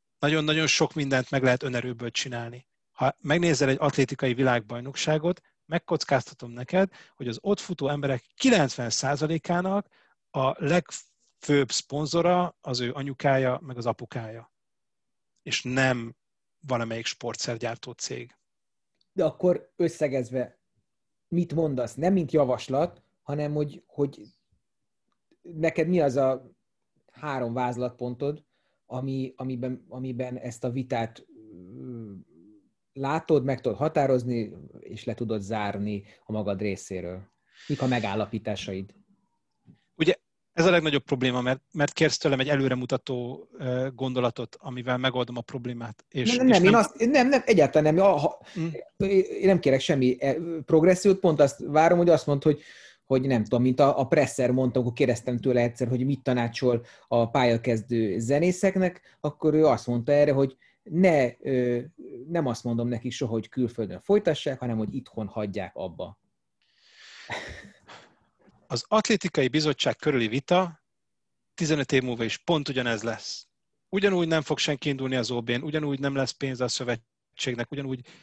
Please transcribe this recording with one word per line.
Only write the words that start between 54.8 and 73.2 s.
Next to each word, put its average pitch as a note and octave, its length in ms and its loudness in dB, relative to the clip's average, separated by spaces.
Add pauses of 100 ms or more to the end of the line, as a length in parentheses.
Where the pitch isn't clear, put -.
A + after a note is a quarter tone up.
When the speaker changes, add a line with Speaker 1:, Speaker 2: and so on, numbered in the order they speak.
Speaker 2:
kérdeztem B2 400 0
tőle B2 240 2
egyszer, A#2+ 260 0
hogy B2+ 180 0
mit C#3 180 -2
tanácsol A#2+ 640 0 (220)
a A#2 220 2
pályakezdő A2+ 880 0
zenészeknek, F3+ 1000 0
akkor D3+ 340 0
ő D#3 120 6
azt B2+ 220 2
mondta A#2+ 240 0
erre, D3 200 6
hogy C3+ 260 2 (320)
ne, D#3 500 4
ö, B2 400 0 (480)
nem E3 180 -2
azt A#2+ 180 -4
mondom A#2+ 240 -2
neki A#2+ 220 -4
soha, A#2+ 220 -4
hogy A2+ 180 -4
külföldön A2+ 520 -4
folytassák, E3 580 0
hanem A#2+ 180 -4
hogy G2+ 180 -4
itthon G#2 320 -10
hagyják G2 480 -8
abba. F2+ 440 -12 (2500)
Speaker 1:
Az - 200 -6
atlétikai G3+ 600 0
bizottság C#3+ 480 0
körüli C3 320 0
vita E3 560 0 (720)
tizenöt D3+ 380 -2
év C3 100 4
múlva B2 220 -4
is A2 140 -4
pont D3+ 320 -2
ugyanez B2 340 -2
lesz. - 440 -8 (420)